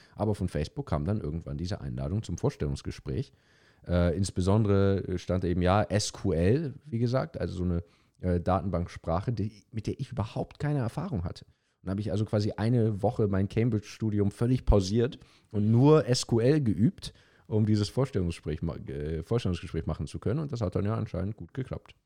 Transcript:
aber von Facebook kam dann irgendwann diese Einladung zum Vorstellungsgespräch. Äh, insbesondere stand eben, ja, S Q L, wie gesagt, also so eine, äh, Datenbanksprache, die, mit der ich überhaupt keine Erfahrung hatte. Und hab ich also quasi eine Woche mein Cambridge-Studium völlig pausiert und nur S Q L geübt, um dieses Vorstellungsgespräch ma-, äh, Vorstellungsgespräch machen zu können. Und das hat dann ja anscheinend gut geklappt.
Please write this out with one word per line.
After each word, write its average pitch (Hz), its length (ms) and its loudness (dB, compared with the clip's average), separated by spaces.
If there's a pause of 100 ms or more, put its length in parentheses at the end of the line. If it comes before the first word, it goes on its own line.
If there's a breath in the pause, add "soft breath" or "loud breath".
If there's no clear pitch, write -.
(160 loud breath)
aber 104 180 0
von 95 140 -2
Facebook 76 400 -4
kam 73 160 -2
dann 104 160 -2
irgendwann 76 360 -6
diese 87 240 -6
Einladung 69 440 -4
zum 85 140 -6
Vorstellungsgespräch. - 920 -4 (540 soft breath)
Äh, 87 300 4
insbesondere 98 1000 2
stand 90 260 -2
eben, 87 180 0
ja, 95 200 6
S - 300 0
Q 95 200 -2
L, 113 420 2 (120)
wie 117 120 -4
gesagt, 123 400 -2
also 90 160 -4
so 90 100 -2
eine, 85 200 0 (360 soft breath)
äh, 90 200 2
Datenbanksprache, 90 920 -2
die, 107 200 -4 (180)
mit 113 160 -8
der - 140 -4
ich 135 100 -6
überhaupt - 480 -6
keine 147 220 -2
Erfahrung 127 420 -4
hatte. - 220 -10 (380)
Und 87 80 -6
hab 98 100 -2
ich 101 100 -4
also 104 140 0
quasi 104 280 0
eine 110 500 2
Woche 110 260 2
mein 95 200 2
Cambridge-Studium 107 800 0
völlig 127 340 0
pausiert 107 540 4 (320 loud breath)
und 104 200 2
nur 143 380 6
S 127 180 0
Q 113 140 2
L 143 200 4
geübt, 110 520 0 (340 soft breath)
um 107 200 2
dieses 104 240 2
Vorstellungsgespräch 87 720 -2
ma-, 82 140 -4 (120)
äh, 76 340 -6
Vorstellungsgespräch 92 640 -4
machen 76 200 -4
zu - 120 -10
können. 135 220 -2
Und 143 100 -6
das 123 120 -6
hat 98 120 -2
dann 98 100 -2
ja 110 120 -2
anscheinend 110 400 -6
gut - 180 -16
geklappt. - 400 -10 (120)